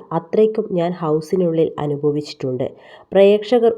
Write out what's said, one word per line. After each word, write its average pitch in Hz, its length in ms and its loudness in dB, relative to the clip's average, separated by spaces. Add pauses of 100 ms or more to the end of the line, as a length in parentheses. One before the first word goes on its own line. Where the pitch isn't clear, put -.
(120)
അത്രയ്ക്കും 214 600 0
ഞാൻ 175 200 -2
ഹൗസിനുള്ളിൽ 165 760 0 (100)
അനുഭവിച്ചിട്ടുണ്ട്. 147 880 -4 (440)
പ്രേക്ഷകർ 208 680 4